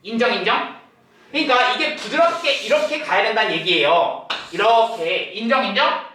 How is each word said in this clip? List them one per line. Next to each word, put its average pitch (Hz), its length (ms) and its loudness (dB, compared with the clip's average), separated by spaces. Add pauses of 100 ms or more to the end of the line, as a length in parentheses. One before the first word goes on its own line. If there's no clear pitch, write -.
인정, 226 300 0
인정? 196 460 -2 (520)
그러니까 262 420 2
이게 302 220 -4
부드럽게 311 560 0
이렇게 294 480 0
가야 - 240 0
된다는 151 300 0
얘기예요. 165 760 0 (240)
이렇게. 202 800 2
인정, 233 320 0
인정? 262 500 -2